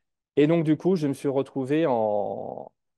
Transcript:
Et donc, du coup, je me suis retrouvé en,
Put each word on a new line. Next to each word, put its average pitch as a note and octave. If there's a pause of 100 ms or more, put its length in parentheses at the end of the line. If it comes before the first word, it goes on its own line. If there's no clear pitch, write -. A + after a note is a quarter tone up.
(360)
Et C#3+
donc, E3
du D3+
coup, F3+
je D3+
me C#3
suis C#3+
retrouvé C3+
en, G#2+ (260)